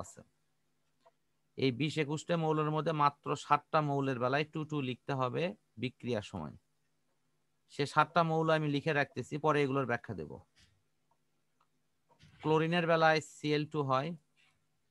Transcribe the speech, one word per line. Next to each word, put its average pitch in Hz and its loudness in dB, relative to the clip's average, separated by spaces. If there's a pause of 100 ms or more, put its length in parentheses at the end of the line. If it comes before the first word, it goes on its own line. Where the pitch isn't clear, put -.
আছে। - -20 (1400)
এই 135 0
বিশ 147 -2 (100)
একুশটা 156 -4
মৌলের 156 0
মধ্যে 156 -2 (100)
মাত্র - 0 (180)
সাতটা 147 2 (100)
মৌলের 139 -2
বেলায় 139 0
টু 160 -6
টু 151 -4 (120)
লিখতে 127 -8
হবে 127 -2 (400)
বিক্রিয়ার 120 -4
সময়। 78 -8 (1160)
সে 143 -2 (100)
সাতটা 151 4
মৌল 160 0 (100)
আমি 151 0
লিখে 151 0
রাখতেছি, 135 -4 (120)
পরে 147 2
এগুলোর 135 -2
ব্যাখ্যা 117 -6
দেব। 73 -10 (2000)
ক্লোরিনের 160 2
বেলায় 160 6 (160)
সিএল 151 0 (100)
টু 156 -2 (100)
হয়, 135 0 (800)